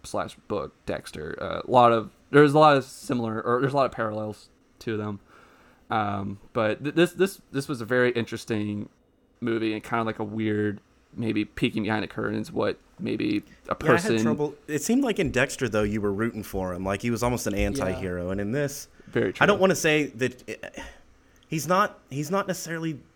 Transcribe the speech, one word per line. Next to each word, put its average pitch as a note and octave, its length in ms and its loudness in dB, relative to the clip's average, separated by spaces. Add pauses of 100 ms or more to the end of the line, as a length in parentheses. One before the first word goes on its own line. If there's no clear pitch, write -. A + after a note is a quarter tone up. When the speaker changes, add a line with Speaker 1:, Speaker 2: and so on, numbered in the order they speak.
Speaker 1:
slash - 320 -6 (140)
book E2 240 -4 (120)
Dexter. - 560 -8
Uh, E2 240 -6
a - 60 -8
lot A#2+ 220 8
of, G#2+ 180 0 (200)
there's C#3+ 220 8
a D3+ 60 6
lot D3+ 160 10
of C3+ 80 2
similar, A2+ 580 -4
or B2 200 2
there's C3+ 120 0
a - 40 -2
lot C3+ 80 4
of A#2 80 -2
parallels G#2+ 560 -6 (300)
to A2 180 -4
them. G#2 220 -6 (720)
Um, G2+ 500 -2 (140)
but A2 300 0
th-, D3 120 -6
this, E3+ 180 4
this, F#3+ 280 -2 (100)
this C#3 160 -4
was C#3 140 -6
a A2+ 40 -8
very B2 260 4
interesting G#2+ 800 -4 (500)
movie A2+ 340 0
and G#2+ 100 -6
kinda, A#2 200 -2
like, A2 160 -4
a A2 40 -4
weird, G#2 580 -2 (320)
maybe A2 320 0
peeking A#2 380 -2
behind G#2+ 200 0
the - 40 -6
curtains, A2 440 -4
what A2 260 -2 (220)
maybe A2+ 440 -2 (260)
a - 140 -2
Speaker 2:
Yeah, - 80 4
I - 20 -
had A2+ 80 4
Speaker 1:
person A2+ 220 2
Speaker 2:
trouble. C#3+ 320 0 (120)
It D3 160 -2
seemed B3+ 200 2
like A3 160 0
in D3 120 0
Dexter, B2+ 380 0
though, G#2 140 2
you G#2 180 0
were G2+ 120 0
rooting G#2+ 300 -2
for F#2 300 -6
him. F2+ 100 -6
Like, G2 180 -2
he A#2+ 100 -2
was A#2 120 -2
almost B2 240 0
an G2+ 60 -2
Speaker 3:
Yeah. G2+ 140 2
Speaker 2:
anti-hero. F2+ 640 -4
And G2 100 -4
in G2+ 100 -4
this, C#3+ 360 -4 (200)
Speaker 1:
Very A2+ 320 0
Speaker 2:
I C3+ 60 6
don't G3+ 120 6
Speaker 1:
true. E3 40 -4
Speaker 2:
wanna F#3 140 6
say D3+ 320 2
that B2 420 -6
it, - 300 -12 (680)
he's D3+ 200 -4
not, G3 320 2 (100)
he's C#3+ 220 -6
not G3 160 0
necessarily E3 520 -6 (160)